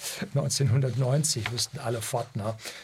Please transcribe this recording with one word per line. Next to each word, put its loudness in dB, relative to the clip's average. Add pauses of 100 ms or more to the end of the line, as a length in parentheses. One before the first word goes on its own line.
(340)
neunzehnhundertneunzig 2
müssten -4
alle -2
fort, -4
ne? -2 (280)